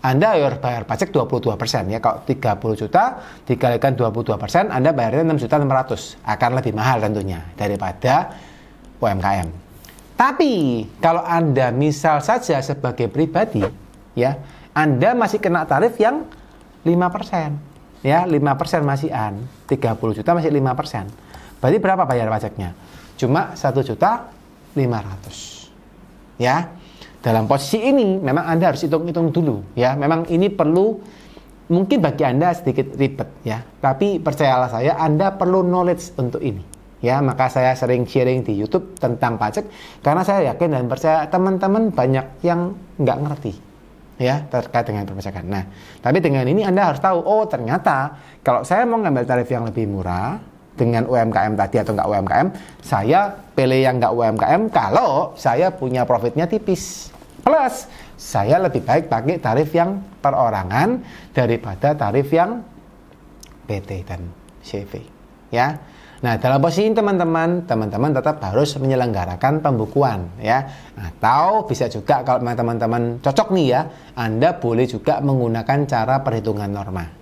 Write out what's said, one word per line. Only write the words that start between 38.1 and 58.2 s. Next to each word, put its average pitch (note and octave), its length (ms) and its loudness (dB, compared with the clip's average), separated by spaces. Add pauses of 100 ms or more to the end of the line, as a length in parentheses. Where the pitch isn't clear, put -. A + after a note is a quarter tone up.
di A2 160 -2
YouTube - 400 -2
tentang A#2+ 400 -2
pajak G#2+ 320 -4 (320)
karena D#3+ 240 2
saya F#3 320 2
yakin E3 160 2
dan B2 160 0
percaya D#3 400 0
teman-teman F#3+ 640 0
banyak C3 480 0
yang F3 320 0 (240)
nggak C3+ 240 2
ngerti, C#3 320 -6 (640)
ya, C#3 320 0
terkait A#2+ 400 -2
dengan G#2 160 -4
perpajakan. G2 400 -10
Nah, G2 200 -4 (360)
tapi D#3+ 240 2
dengan C3+ 240 2
ini G3+ 160 2
Anda F#3+ 240 2
harus C#3 160 -2
tahu, F#3 160 2
oh, G#3+ 240 2
ternyata C#3 720 -2 (240)
kalau B2 240 2
saya A#3 240 2
mau A#3 80 0
ngambil C#3 320 0
tarif B2 240 2
yang A#2 160 -2
lebih A2 160 -2
murah G2 560 -4 (320)
dengan A#2+ 320 0
U B2 160 2
M A2+ 80 2
K G#2+ 160 0
M G#2+ 80 -2
tadi G2+ 320 0
atau A2+ 80 -4
nggak G2+ 160 0
U G#2 80 0
M G2 100 0
K - 60 -2
M, D#3 160 4 (320)
saya C#3+ 480 2
pilih C3 480 0
yang B2+ 240 4
nggak A#2 160 2
U A#2 80 2
M A2 160 2
K - 40 2 (120)
M G3+ 60 2 (100)
kalau D3 640 2
saya C#3+ 320 2
punya B2+ 400 -2
profitnya A#2+ 400 0
tipis. - 640 -4 (320)
Plus, C4 420 2 (300)
saya A2 400 0